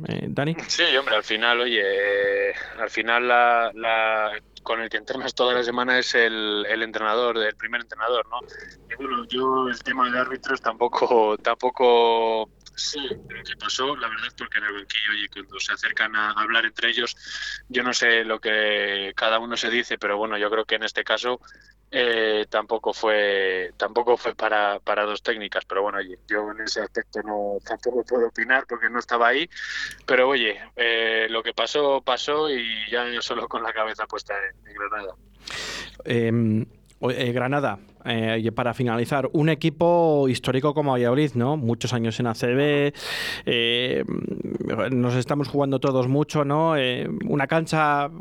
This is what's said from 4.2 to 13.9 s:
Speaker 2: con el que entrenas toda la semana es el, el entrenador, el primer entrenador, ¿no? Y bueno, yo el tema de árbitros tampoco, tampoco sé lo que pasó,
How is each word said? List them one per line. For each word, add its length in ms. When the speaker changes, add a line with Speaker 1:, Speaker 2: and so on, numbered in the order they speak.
Speaker 2:
con 160
el 100
que 80
entrenas 380
toda 180
la 100
semana 360
es 160
el, 540
el 140
entrenador, 540
el 180
primer 260
entrenador, 480
¿no? 100
Y 60
bueno, 320
yo 400
el 160
tema 260
de 100
árbitros 420
tampoco, 760
tampoco 1120
sé 240
lo 440
que 160
pasó, 380